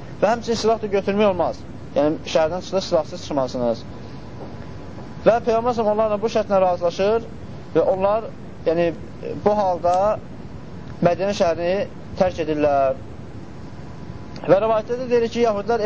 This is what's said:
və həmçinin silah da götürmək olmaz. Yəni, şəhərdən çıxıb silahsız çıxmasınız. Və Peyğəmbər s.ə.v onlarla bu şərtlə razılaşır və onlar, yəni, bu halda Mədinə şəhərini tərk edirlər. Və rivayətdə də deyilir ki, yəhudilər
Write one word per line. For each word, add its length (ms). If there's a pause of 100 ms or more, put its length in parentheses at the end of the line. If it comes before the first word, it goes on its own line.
(220)
və 140
həmçinin 260
silah 220
da 160
götürmək 320
olmaz. 320 (320)
Yəni, 240 (100)
şəhərdən 380
çıxıb 240
silahsız 340
çıxmasınız. 580 (1400)
Və 240
Peyğəmbər 320
s.ə.v 160
onlarla 280
bu 120
şərtlə 300
razılaşır 640 (480)
və 100
onlar, 460 (340)
yəni, 260 (540)
bu 120
halda 400 (1080)
Mədinə 320
şəhərini 520 (300)
tərk 260
edirlər. 560 (1400)
Və 220
rivayətdə 360
də 140
deyilir 220
ki, 120
yəhudilər 420